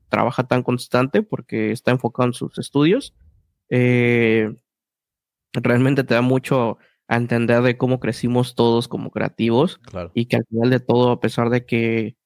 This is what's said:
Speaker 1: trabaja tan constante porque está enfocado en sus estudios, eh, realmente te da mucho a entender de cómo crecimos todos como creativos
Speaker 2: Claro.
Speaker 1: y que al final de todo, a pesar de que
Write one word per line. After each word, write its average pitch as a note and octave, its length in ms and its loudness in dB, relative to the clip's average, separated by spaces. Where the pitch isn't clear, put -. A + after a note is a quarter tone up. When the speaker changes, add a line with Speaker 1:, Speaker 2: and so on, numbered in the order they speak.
Speaker 1:
trabaja A2+ 360 0
tan B2 160 0
constante B2+ 600 -2
porque A2 480 -6
está B2 200 -2
enfocado B2 360 -2
en A#2+ 60 -2
sus - 240 -10
estudios, D3+ 560 0
eh, A#2+ 840 2
realmente C3 500 2
te B2 120 -2
da A#2+ 60 2
mucho B2+ 560 0
a A#2 100 0
entender A#2+ 440 2
de B2 160 0
cómo B2+ 240 -2
crecimos B2 540 -2
todos A#2 340 2
como A#2 220 -8
creativos A2+ 680 0
Speaker 2:
Claro. F2 340 -12
Speaker 1:
y A#2+ 120 -2
que B2 120 -2
al A#2+ 120 -2
final A#2 200 0
de B2+ 120 2
todo, B2 300 2
a A#2+ 100 -2
pesar A#2 280 -2
de B2 160 -2
que A2+ 600 -2